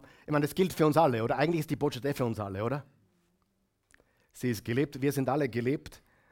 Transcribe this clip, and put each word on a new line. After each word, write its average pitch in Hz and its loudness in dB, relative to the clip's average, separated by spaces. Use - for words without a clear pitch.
ich - -6
meine, 147 2
das - -6
gilt 180 2
für 156 4
uns 151 4
alle, 127 4
oder? 120 -2
Eigentlich 156 2
ist - -8
die 147 -2
Botschaft 127 -4
eh 143 -2
für 131 -2
uns 113 -2
alle, 98 -6
oder? 135 -4
Sie 123 -4
ist 98 -6
geliebt, 131 -2
wir 143 0
sind 135 -2
alle 139 0
geliebt 120 -4